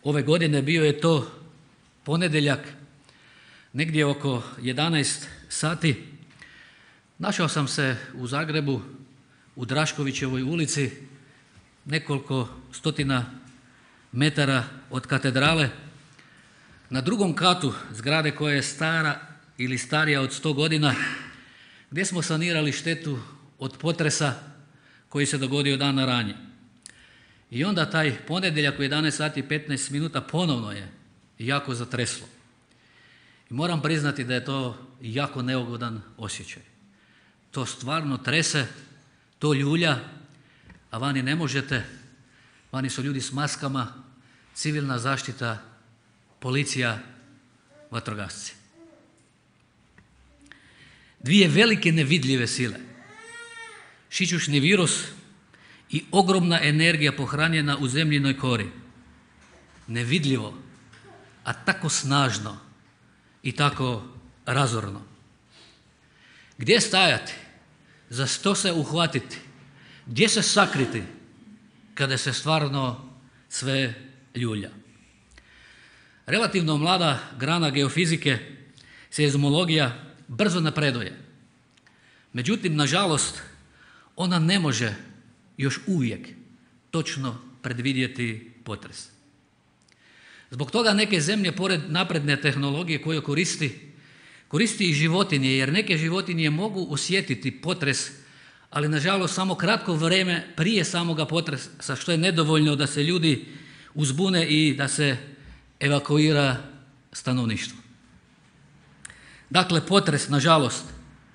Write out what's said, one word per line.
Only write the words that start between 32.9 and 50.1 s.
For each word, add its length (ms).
I 40
moram 280
priznati 420
da 100
je 100
to 440
jako 420
neugodan 600
osjećaj. 460
To 160
stvarno 500
trese, 500
to 160
ljulja, 440
a 80
vani 240
ne 120
možete, 500
vani 180
su 120
ljudi 180
s 120
maskama, 720
civilna 440
zaštita, 600
policija, 580
vatrogasci. 640